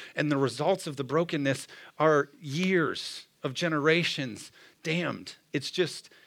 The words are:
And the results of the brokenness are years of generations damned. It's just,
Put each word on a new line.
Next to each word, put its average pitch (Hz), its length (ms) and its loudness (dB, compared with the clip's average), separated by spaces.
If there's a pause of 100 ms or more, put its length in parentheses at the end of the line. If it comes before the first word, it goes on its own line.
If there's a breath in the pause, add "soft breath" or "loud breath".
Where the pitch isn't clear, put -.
(180 loud breath)
And 147 120 2
the 147 80 2
results 139 480 2
of 143 120 -8
the 143 60 -4
brokenness 143 640 0 (300 loud breath)
are 147 320 4 (120)
years 160 840 -2 (140)
of 135 120 -4
generations 156 1000 0 (320 loud breath)
damned. 156 520 -4 (180)
It's 139 180 -2
just, - 380 -2 (180 soft breath)